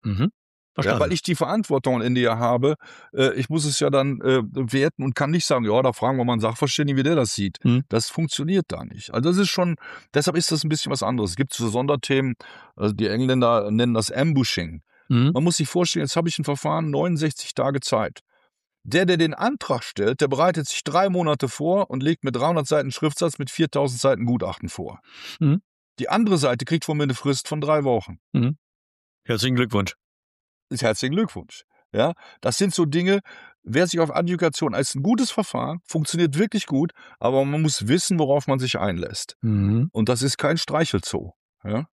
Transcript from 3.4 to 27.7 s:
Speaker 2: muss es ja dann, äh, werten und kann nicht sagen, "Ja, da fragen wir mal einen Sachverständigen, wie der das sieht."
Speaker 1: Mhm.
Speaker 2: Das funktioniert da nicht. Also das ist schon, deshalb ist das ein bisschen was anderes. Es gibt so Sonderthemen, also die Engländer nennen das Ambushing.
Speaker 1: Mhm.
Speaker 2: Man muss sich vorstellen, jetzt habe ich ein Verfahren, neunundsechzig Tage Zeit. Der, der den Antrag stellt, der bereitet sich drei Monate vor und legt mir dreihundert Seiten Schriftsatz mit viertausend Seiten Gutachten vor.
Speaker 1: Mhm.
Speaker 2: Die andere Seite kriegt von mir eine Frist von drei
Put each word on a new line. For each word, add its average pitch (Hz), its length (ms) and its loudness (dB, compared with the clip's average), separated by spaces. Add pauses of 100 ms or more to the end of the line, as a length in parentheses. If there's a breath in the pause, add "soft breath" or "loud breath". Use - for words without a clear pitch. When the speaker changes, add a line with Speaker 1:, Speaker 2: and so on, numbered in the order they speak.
Speaker 2:
muss 156 160 0
es 147 160 -2
ja 143 120 2
dann, 139 300 0
äh, 131 200 4 (100)
werten 135 520 0
und 135 100 -2
kann 143 160 -2
nicht 165 160 0
sagen, 127 180 2
"Ja, 110 200 2
da 123 100 2
fragen 131 240 0
wir 120 80 0
mal 123 80 2
einen 110 80 0
Sachverständigen, 139 560 0
wie 135 60 2
der 160 120 2
das 127 200 0
sieht." 101 280 -4
Speaker 1:
Mhm. 127 240 4
Speaker 2:
Das - 220 -2
funktioniert 165 600 -2
da - 140 -8
nicht. - 300 -14
Also 135 160 0
das 180 80 2
ist 196 120 2
schon, 175 260 0 (400 loud breath)
deshalb 147 200 2
ist 170 160 0
das 151 140 -2
ein 156 40 -2
bisschen 151 220 -2
was 131 120 -4
anderes. 107 260 0
Es 90 60 -8
gibt 135 180 -2
so 117 160 -2
Sonderthemen, 135 640 0 (420 loud breath)
also 104 180 0
die 104 140 0
Engländer 120 640 2
nennen 117 240 2
das 110 180 0
Ambushing. 123 680 0 (260 soft breath)
Speaker 1:
Mhm. 127 260 4
Speaker 2:
Man 147 100 0
muss 175 140 2
sich 151 120 -2
vorstellen, 175 360 0
jetzt - 100 -4
habe 170 120 2
ich - 120 -4
ein 151 40 -4
Verfahren, 151 460 -2
neunundsechzig 156 640 -2
Tage 139 260 -2
Zeit. - 420 -2 (640)
Der, 175 200 2
der 180 100 4
den 160 180 2
Antrag 214 480 -4
stellt, 202 380 -2
der 147 80 2
bereitet 151 400 0
sich - 160 -8
drei 175 240 2
Monate 165 400 0
vor 175 420 0
und 131 140 -4
legt 160 220 0
mir 131 80 -2
dreihundert 147 340 0
Seiten 143 240 0
Schriftsatz 156 460 -2
mit 143 120 -8
viertausend 139 520 -2
Seiten 123 240 2
Gutachten 95 420 -2
vor. - 320 -10 (400 loud breath)
Speaker 1:
Mhm. 160 220 4 (380)
Speaker 2:
Die 131 100 -6
andere 208 280 2
Seite 123 280 2
kriegt 160 180 0
von 151 140 -2
mir 147 60 2
eine 135 100 0
Frist 139 340 -2
von 151 140 -4
drei 147 240 2